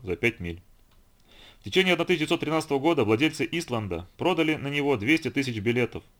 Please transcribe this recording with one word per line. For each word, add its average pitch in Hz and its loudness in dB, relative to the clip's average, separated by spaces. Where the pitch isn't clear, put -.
за 90 -4
пять 117 -2
миль. 85 -8
В - -20
течение 185 2
тысяча 175 0
девятьсот 156 0
тринадцатого 151 0
года 135 2
владельцы 127 2
Исланда 107 -4
продали 160 2
на 139 -6
него 143 0
двести 131 0
тысяч 127 -2
билетов. 117 0